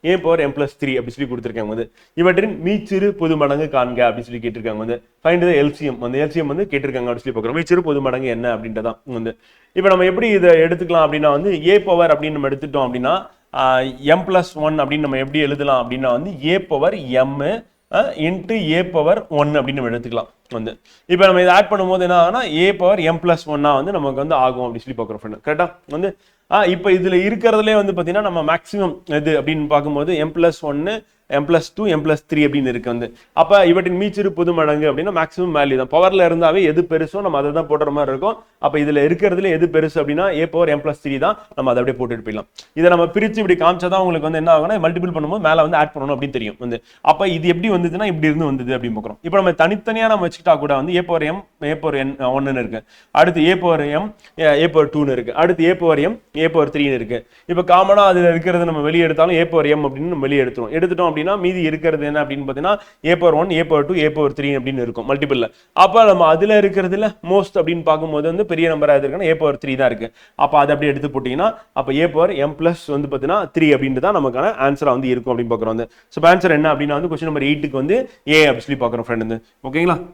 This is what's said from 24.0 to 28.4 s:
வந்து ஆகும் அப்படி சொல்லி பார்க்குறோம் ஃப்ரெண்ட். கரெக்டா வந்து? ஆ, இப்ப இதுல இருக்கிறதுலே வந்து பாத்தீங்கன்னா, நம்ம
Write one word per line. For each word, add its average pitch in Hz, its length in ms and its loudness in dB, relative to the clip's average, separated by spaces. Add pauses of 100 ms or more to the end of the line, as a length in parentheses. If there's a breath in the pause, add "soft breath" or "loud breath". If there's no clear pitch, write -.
வந்து 156 200 -2
ஆகும் 127 240 -2
அப்படி 117 160 -10
சொல்லி 127 160 -12
பார்க்குறோம் 107 240 -8
ஃப்ரெண்ட். 107 220 -14
கரெக்டா 160 220 -2 (280)
வந்து? 180 160 -4 (420)
ஆ, 202 60 4 (160)
இப்ப 190 220 0
இதுல 180 200 0 (120)
இருக்கிறதுலே 214 520 2
வந்து 190 160 -2
பாத்தீங்கன்னா, 180 320 -2
நம்ம 170 220 -4